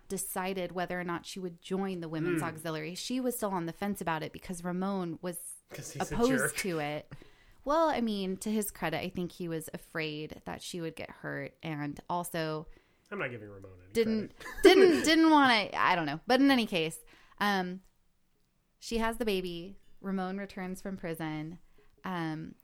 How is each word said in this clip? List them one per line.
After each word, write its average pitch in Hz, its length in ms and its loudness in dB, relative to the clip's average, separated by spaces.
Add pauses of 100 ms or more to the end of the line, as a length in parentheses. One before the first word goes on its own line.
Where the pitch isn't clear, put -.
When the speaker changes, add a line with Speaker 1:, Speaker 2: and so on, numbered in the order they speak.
Speaker 1:
decided 185 640 -4
whether 180 280 -2
or 175 40 -4
not 330 200 -4
she - 160 -12
would 175 220 -8
join 190 380 -2
the 165 100 -6
women's 160 320 0
Speaker 2:
Hmm. 170 60 -2
Speaker 1:
auxiliary. 156 460 -6
She 247 260 -4
was 247 160 0
still 208 140 -2
on 180 160 -2
the 165 60 -4
fence 202 300 -4
about 165 200 -2
it 156 100 -6
because 170 300 -10
Ramon 180 600 -2
was 175 160 -6 (320)
Speaker 2:
'Cause - 220 -12
he's 170 180 -4
a 151 40 -4
Speaker 1:
opposed 240 160 4
Speaker 2:
jerk. - 260 0
Speaker 1:
to 175 240 -2
it. 147 320 -6 (520)
Well, 320 240 4
I 262 140 0
mean, 196 360 -2
to 214 120 -4
his 214 200 0
credit, 160 280 -2
I 180 100 -4
think 175 240 -4
he 175 160 -8
was 160 240 -6
afraid 151 720 -8
that 160 180 -8
she - 200 -8
would 160 140 -6
get - 140 -10
hurt, 143 520 -8
and 147 360 -6 (120)
also 165 560 -4 (440)
Speaker 2:
I'm 208 80 -8
not 139 120 -4
giving 107 180 -12
Ramon 98 220 -16 (120)
any - 100 -20
Speaker 1:
didn't, 220 460 0
Speaker 2:
credit. - 240 -10
<laughs> - 0 -
Speaker 1:
didn't, 359 420 10
didn't 320 260 8
wanna, 254 440 6
I 120 220 4
don't 165 100 0
know. - 200 -4
But 254 140 6
in 277 100 8
any 240 160 4
case, 165 320 -2 (400)
um, 185 420 0 (1000)
she 226 200 -4
has 226 180 0
the 240 80 -2
baby. 185 520 -2 (240)
Ramon 190 380 -4
returns 190 420 -8
from 190 160 -8
prison. 160 640 -6 (460)
Um, 160 600 -4